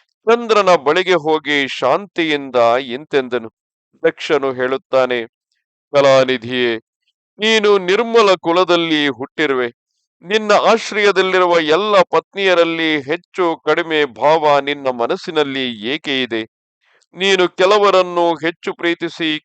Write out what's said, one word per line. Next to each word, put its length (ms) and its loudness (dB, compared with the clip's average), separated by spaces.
ಚಂದ್ರನ 680 2
ಬಳಿಗೆ 380 0
ಹೋಗಿ 540 -2
ಶಾಂತಿಯಿಂದ 880 -4
ಇಂತೆಂದನು. 680 -6
ದಕ್ಷನು 460 -2
ಹೇಳುತ್ತಾನೆ, 720 -2
"ಕಲಾನಿಧಿಯೇ, 840 2
ನೀನು 400 2
ನಿರ್ಮಲ 640 2
ಕುಲದಲ್ಲಿ 640 0
ಹುಟ್ಟಿರುವೆ. 600 -4
ನಿನ್ನ 300 -2
ಆಶ್ರಯದಲ್ಲಿರುವ 1080 2
ಎಲ್ಲ 420 2
ಪತ್ನಿಯರಲ್ಲಿ 1000 0
ಹೆಚ್ಚು 640 -4
ಕಡಿಮೆ 400 0
ಭಾವ 540 2
ನಿನ್ನ 280 -4
ಮನಸ್ಸಿನಲ್ಲಿ 1000 -4
ಏಕೆ 360 -4
ಇದೆ? 200 -4
ನೀನು 360 0
ಕೆಲವರನ್ನು 840 2
ಹೆಚ್ಚು 400 -6
ಪ್ರೀತಿಸಿ 720 -6